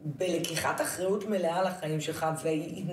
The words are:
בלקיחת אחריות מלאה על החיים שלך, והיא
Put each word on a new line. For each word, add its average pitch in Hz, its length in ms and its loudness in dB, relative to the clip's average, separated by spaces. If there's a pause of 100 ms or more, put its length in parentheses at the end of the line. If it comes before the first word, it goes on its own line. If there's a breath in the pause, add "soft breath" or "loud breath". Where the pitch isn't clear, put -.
בלקיחת 160 800 0
אחריות 196 420 0
מלאה 180 360 2
על 190 80 4
החיים 156 340 -2
שלך, 156 240 -2 (180)
והיא 160 500 -2